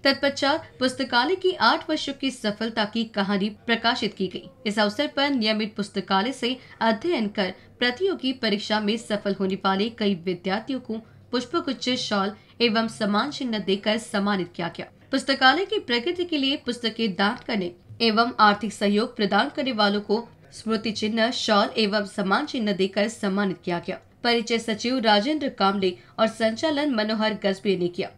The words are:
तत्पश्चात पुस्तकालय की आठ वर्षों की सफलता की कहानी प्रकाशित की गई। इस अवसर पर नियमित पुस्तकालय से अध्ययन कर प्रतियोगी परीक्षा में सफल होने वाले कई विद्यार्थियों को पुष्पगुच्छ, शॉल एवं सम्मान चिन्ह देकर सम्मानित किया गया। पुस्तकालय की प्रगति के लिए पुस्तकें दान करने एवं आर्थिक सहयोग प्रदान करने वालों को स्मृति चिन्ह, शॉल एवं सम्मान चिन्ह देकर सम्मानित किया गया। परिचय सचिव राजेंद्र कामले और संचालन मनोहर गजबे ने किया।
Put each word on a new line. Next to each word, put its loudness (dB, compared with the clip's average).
तत्पश्चात 0
पुस्तकालय 0
की 0
आठ 2
वर्षों -2
की -2
सफलता -2
की -2
कहानी 0
प्रकाशित 0
की -2
गई। -10
इस 0
अवसर 2
पर 2
नियमित 0
पुस्तकालय 0
से -4
अध्ययन 0
कर -2
प्रतियोगी 0
परीक्षा 0
में 0
सफल -4
होने 0
वाले 2
कई 2
विद्यार्थियों -4
को -8
पुष्पगुच्छ, -2
शॉल 0
एवं 4
सम्मान 0
चिन्ह -4
देकर 0
सम्मानित -2
किया -6
गया। -10
पुस्तकालय 4
की -2
प्रगति -2
के -2
लिए 0
पुस्तकें -2
दान 2
करने -2
एवं 4
आर्थिक 4
सहयोग 0
प्रदान 2
करने -2
वालों 2
को -2
स्मृति -2
चिन्ह, 2
शॉल 2
एवं 2
सम्मान 0
चिन्ह -2
देकर 0
सम्मानित -2
किया -2
गया। -6
परिचय 2
सचिव -2
राजेंद्र 2
कामले 2
और 4
संचालन 0
मनोहर 0
गजबे 0
ने 0
किया। -6